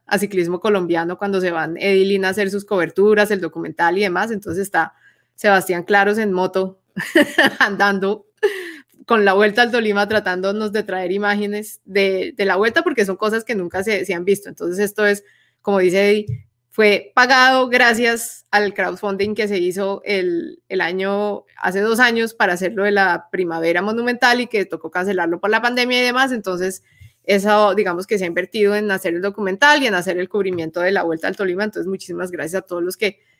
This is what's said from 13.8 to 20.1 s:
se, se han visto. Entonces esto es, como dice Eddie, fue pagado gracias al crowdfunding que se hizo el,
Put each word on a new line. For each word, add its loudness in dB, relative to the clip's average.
se, -2
se -4
han -6
visto. -2
Entonces -8
esto -2
es, 0
como 0
dice 4
Eddie, -4
fue 2
pagado 4
gracias 0
al 2
crowdfunding -4
que -4
se -2
hizo -2
el, -2